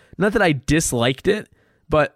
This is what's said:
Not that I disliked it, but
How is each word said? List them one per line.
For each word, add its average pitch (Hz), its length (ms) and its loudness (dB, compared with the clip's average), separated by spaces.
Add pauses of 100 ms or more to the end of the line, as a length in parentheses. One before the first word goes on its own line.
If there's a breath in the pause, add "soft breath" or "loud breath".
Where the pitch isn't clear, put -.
(180 soft breath)
Not 202 160 0
that 214 80 2
I 175 100 2
disliked 131 720 -2
it, 208 220 -2 (400)
but 151 280 0